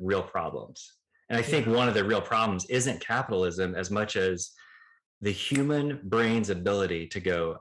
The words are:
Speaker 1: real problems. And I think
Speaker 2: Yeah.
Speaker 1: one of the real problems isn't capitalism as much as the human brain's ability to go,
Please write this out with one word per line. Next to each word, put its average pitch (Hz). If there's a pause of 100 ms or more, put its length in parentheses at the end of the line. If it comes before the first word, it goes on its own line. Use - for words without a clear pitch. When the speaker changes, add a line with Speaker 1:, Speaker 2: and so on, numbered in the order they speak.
Speaker 1:
real 95
problems. - (340)
And 117
I 117
think 147
Speaker 2:
Yeah. 113
Speaker 1:
one 123
of 110
the 104
real 104
problems 110
isn't 123
capitalism 92
as 90
much 107
as 95 (680)
the 104
human 143
brain's 113
ability 90
to 101
go, 85